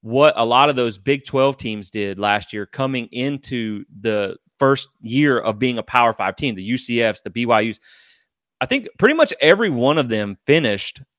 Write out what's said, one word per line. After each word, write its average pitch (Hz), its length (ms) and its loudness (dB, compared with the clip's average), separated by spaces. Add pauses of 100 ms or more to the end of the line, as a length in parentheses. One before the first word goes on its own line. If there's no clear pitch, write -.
what 131 360 4
a 113 80 0
lot 123 260 4
of 139 60 -2
those 117 220 -2
Big 139 260 -4
twelve 135 320 0
teams 104 340 -10
did 98 280 -6
last 104 340 -2
year 104 140 -8
coming 131 460 -6
into 123 720 -6 (160)
the 104 360 -2 (220)
first 135 300 2 (140)
year 127 360 2
of 107 200 -2
being 123 200 0
a 107 40 -8
Power 120 300 2
Five 98 240 -4
team, 131 180 -4
the 95 100 -10
U 120 140 -4
C 117 240 -2
Fs, 110 200 0
the 101 80 -12
B 117 160 -4
Y 113 220 4
Us, 104 100 -8 (840)
I 135 60 -2
think 254 220 -4 (100)
pretty 262 160 4
much 320 260 2
every 196 300 4
one 135 280 2
of 131 100 0
them 104 380 -4
finished 135 560 0 (160)